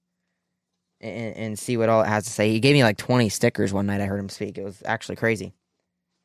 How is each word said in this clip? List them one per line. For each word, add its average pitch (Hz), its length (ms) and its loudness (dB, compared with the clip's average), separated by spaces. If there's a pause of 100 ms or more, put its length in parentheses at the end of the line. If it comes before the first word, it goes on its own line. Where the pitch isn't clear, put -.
(1000)
and, 110 360 -10
and 107 240 -8
see 123 180 -4
what 113 120 2
all 110 120 6
it 85 60 2
has 107 160 2
to - 80 -10
say. 107 180 2
He 110 100 2
gave 139 140 4
me, 143 100 6
like, 107 140 4
twenty 123 320 2
stickers 101 420 0
one 98 140 0
night 101 160 0
I 101 40 -2
heard 98 140 -4
him 98 100 -8
speak. 98 280 -10
It 98 60 -10
was 98 200 -12
actually 107 340 -6
crazy. 95 360 -2 (720)